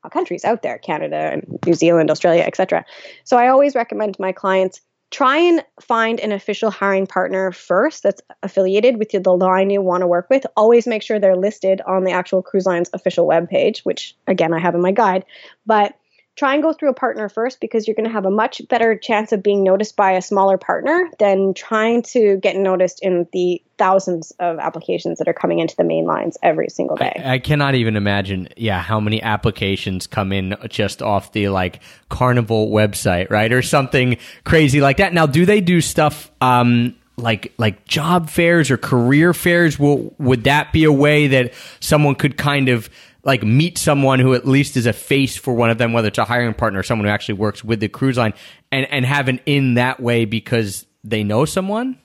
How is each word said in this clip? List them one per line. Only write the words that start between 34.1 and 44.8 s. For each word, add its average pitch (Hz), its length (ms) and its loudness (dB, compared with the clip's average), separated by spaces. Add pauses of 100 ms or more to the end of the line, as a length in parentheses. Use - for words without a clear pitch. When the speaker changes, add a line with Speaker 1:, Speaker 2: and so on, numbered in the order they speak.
Speaker 2:
crazy 147 360 4
like 139 180 4
that. 196 140 2
Now, 165 140 2
do 156 180 2
they 208 160 4
do 175 220 2
stuff, - 480 -2 (100)
um, 123 560 2 (220)
like, 117 400 -4
like 110 260 -2
job 160 460 -2
fairs 170 400 2
or 123 80 2
career 143 560 2
fairs? 175 440 2
Will, 143 380 0
would 127 280 0
that 143 280 0
be 160 120 4
a 156 80 6
way 147 340 4
that 131 260 2 (280)
someone 147 340 2
could 135 240 -2
kind 143 320 0
of, 117 180 -2 (360)
like, 127 200 0
meet 143 340 2
someone 135 400 2
who 131 160 4
at 123 120 -2
least 135 300 2
is 120 100 0